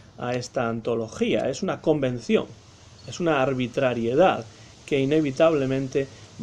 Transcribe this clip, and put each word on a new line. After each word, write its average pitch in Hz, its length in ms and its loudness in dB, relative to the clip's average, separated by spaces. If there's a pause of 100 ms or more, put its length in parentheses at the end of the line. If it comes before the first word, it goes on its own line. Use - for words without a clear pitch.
(180)
a 123 180 -6
esta 123 340 -4
antología. 117 800 -2
Es 135 140 -6
una 151 180 -4
convención, 135 640 0 (640)
es 127 120 -12
una 160 220 2
arbitrariedad 127 1040 2 (400)
que 143 140 0
inevitablemente 139 1080 2 (360)